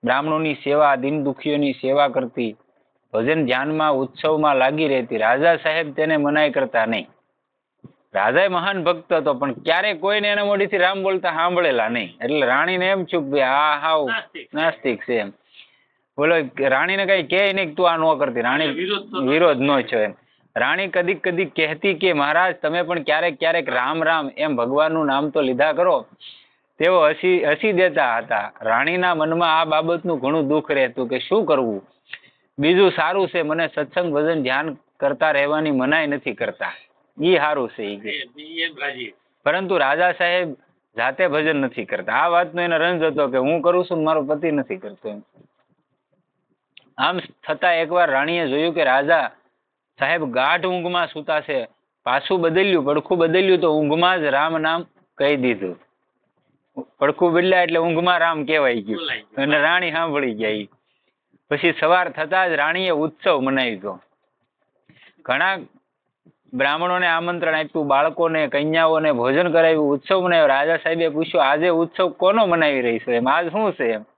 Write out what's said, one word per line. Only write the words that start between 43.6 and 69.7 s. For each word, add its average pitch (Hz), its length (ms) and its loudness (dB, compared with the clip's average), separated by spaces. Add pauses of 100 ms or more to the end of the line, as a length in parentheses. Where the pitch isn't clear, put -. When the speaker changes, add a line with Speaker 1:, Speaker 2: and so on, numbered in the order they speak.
Speaker 1:
કરું 175 220 2
છું 175 140 -4
ને 156 60 0
મારો 156 180 0
પતિ 151 280 -2
નથી 143 260 -4
કરતો 104 320 -14
એમ. 104 140 -12 (1800)
આમ 170 200 0
છતાં 165 580 -2
એકવાર 165 340 2
રાણીએ 156 360 0
જોયું 151 280 0
કે 160 100 2
રાજા 139 460 2 (680)
સાહેબ 156 260 0
ગાઢ 143 420 0
ઊંઘમાં 175 400 -2
સૂતા 151 340 -4
છે. 131 280 -6 (360)
પાછું 143 360 0
બદલ્યું, 170 440 2
પડખું 151 340 0
બદલ્યું 180 400 4
તો 160 200 2
ઊંઘમાં 170 420 2
જ 151 40 -4
રામ 151 340 0
નામ 165 280 -4 (320)
કહી 143 180 2
દીધું. 101 420 -2 (1200)
પડખું 151 340 2
બદલ્યા 180 300 2
એટલે 165 160 0
ઊંઘમાં 170 400 0
રામ 160 260 0
કહેવાઈ 131 360 0
ગયું 104 180 -8
Speaker 2:
બોલાઈ 139 200 -8
ગયું. - 240 -8
Speaker 1:
અને 151 160 0
રાણી 170 340 0
સાંભળી 147 420 -2
ગયા 107 160 -4
ઈ. 104 180 -6 (840)
પછી 151 300 0
સવાર 170 280 2
થતા 180 400 -2
જ 165 40 -2
રાણીએ 165 380 -2
ઉત્સવ 151 500 0
મનાવી 131 300 0
દીધો. 95 280 -10 (1200)
ઘણા 175 360 -2 (960)
બ્રાહ્મણોને 170 520 0
આમંત્રણ 170 480 0
આપ્યું, 156 320 -2
બાળકોને, 156 600 2
કન્યાઓને 156 640 2
ભોજન 135 400 2
કરાવ્યું, 160 380 4